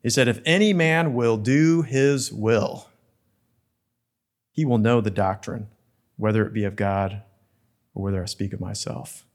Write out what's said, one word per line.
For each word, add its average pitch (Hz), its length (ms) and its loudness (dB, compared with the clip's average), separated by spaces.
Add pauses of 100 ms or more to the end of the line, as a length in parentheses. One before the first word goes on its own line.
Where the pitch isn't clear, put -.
He 120 80 -2
said, 123 180 2
"If 113 180 -2
any 196 280 4
man 160 400 2
will 117 240 2
do 156 440 2
his 135 500 0
will, 107 560 0 (1600)
he 156 140 -2
will 120 120 2
know 117 220 4
the 104 120 -2
doctrine, 98 560 -4 (500)
whether 107 280 2
it - 80 -10
be 107 100 -4
of 101 120 -4
God 98 460 -2 (720)
or 98 100 -8
whether 98 200 -4
I - 20 -8
speak 98 280 -8
of 104 60 -12
myself." - 760 -10